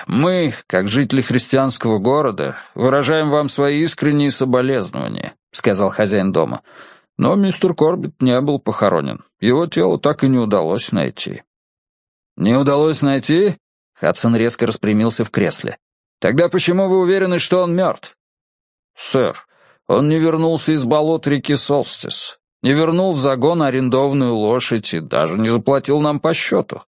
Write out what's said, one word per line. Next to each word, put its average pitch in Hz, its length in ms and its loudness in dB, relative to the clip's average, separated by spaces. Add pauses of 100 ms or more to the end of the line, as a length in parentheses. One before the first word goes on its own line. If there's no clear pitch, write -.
Мы, 151 480 0 (120)
как 95 220 0
жители 131 320 0
христианского 123 760 0
города, 107 580 -2 (180)
выражаем 143 540 0
вам 147 200 0
свои 143 340 0
искренние 147 480 0
соболезнования», 123 1040 -2 (180)
сказал 98 380 0
хозяин 98 420 0
дома. 78 300 -2 (560)
«Но - 160 2
мистер 190 400 2
Корбетт - 480 0
не 127 180 4
был 143 180 0
похоронен. 92 680 -2 (140)
Его 131 260 2
тело 165 320 0
так 147 260 0
и 135 40 4
не 131 100 2
удалось 101 520 0
найти». - 520 -4 (960)
«Не 107 160 2
удалось 143 480 2
найти?» 151 560 2 (340)
Хадсон 117 420 0
резко 117 300 0
распрямился 110 640 0
в - 40 -14
кресле. - 460 -2 (420)
«Тогда 139 300 2
почему 185 400 0
вы 185 120 4
уверены, 185 380 2
что 180 240 0
он 170 140 0
мертв?» - 400 -4 (800)
«Сэр, - 500 -4 (420)
он 123 200 2
не 160 100 2
вернулся 160 540 0
из 147 120 0
болот 151 420 0
реки 143 300 0
Солстис, - 840 -6 (240)
не 131 100 2
вернул 165 400 2
в 151 60 -2
загон 139 440 0
арендованную 131 720 0
лошадь 113 580 -2
и 82 80 -4
даже 80 380 -2
не 110 100 0
заплатил 139 520 0
нам 147 200 -2
по 160 140 0
счету. - 540 -4